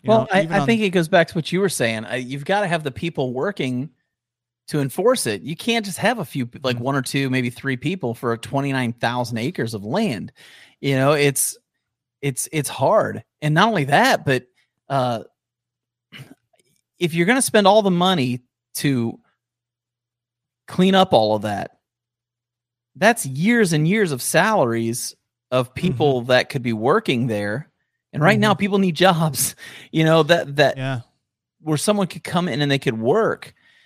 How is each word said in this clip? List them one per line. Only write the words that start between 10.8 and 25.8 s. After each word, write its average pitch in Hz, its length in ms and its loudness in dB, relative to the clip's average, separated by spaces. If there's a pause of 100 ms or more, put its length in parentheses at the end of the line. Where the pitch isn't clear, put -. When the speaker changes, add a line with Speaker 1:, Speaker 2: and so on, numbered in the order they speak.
Speaker 2:
You 139 160 -2
know, 135 160 2
it's, 143 440 0 (640)
it's, 139 280 -6
it's 147 180 -4
hard. 131 540 0 (200)
And 151 120 0
not 190 140 4
only 190 160 0
that, 202 400 2
but, 127 220 0 (420)
uh, 127 360 -2 (1700)
if 165 160 -2
you're 170 120 2
gonna 254 160 4
spend 208 240 4
all 208 160 8
the 196 80 2
money 175 500 0 (360)
to 123 420 -2 (1500)
clean 190 280 2
up 190 180 4
all 107 220 4
of 104 80 -2
that, 101 360 -6 (1200)
that's 220 300 2
years 180 460 2
and 151 140 2
years 190 260 2
of 123 100 -6
salaries 120 920 0 (360)
of 127 240 -2
people 139 460 0